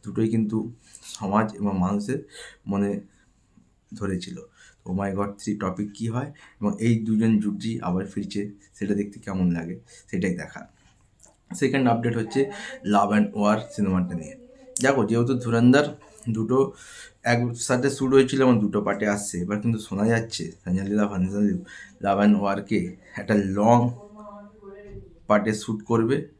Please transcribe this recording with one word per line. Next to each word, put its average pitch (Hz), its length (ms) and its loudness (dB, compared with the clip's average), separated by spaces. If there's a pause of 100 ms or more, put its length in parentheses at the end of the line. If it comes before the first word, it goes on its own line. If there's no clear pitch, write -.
দুটোই 107 320 -2
কিন্তু 110 220 0 (600)
সমাজ 208 300 0 (140)
এবং 202 120 -2 (120)
মানুষের 202 340 -2 (520)
মনে 101 200 0 (1000)
ধরেছিল। 92 440 -6 (460)
তো - 60 -16
Oh 92 120 -6
My 98 180 -2
God 101 120 -4 (100)
থ্রি 110 100 -6 (140)
টপিক 101 320 -4
কী 113 180 -6
হয় 131 140 -4 (300)
এবং 101 120 -2 (160)
এই 120 80 4 (120)
দুজন 113 260 4 (100)
জুটি 104 280 -4 (180)
আবার 92 240 -2
ফিরছে 101 280 -6 (360)
সেটা 101 240 -4
দেখতে 101 240 -6
কেমন 95 220 0 (100)
লাগে 82 200 -8 (320)
সেটাই 90 320 -2
দেখার। - 260 -14 (840)
সেকেন্ড 131 420 0
আপডেট 117 280 0
হচ্ছে 110 200 -2 (540)
লাভ 101 160 4
অ্যান্ড 104 160 4 (120)
ওয়ার 104 200 2 (160)
সিনেমাটা 92 460 0
নিয়ে। - 140 -12 (500)
দেখো, 135 160 4 (100)
যেহেতু 120 240 2 (100)
ধুরন্ধর 123 420 6 (500)
দুটো 113 220 0 (720)
একসাথে 120 640 0
শ্যুট 135 200 0
হয়েছিল 135 300 6
এবং 123 80 8 (100)
দুটো 104 220 0
পার্টে 101 280 0
আসছে, 101 200 -6 (100)
এবার 104 180 -2
কিন্তু 113 240 0
শোনা 98 260 -2
যাচ্ছে 113 320 -2 (180)
সঞ্জয় 92 260 -2
লীলা 104 240 2
ভানসালি 98 420 0 (500)
লাভ 98 140 2
অ্যান্ড 104 220 6
ওয়ারকে 98 400 -2 (400)
একটা 104 140 0 (240)
লং 113 200 6 (1500)
পার্টে 104 320 4
শ্যুট 110 180 -4 (120)
করবে 117 260 2 (240)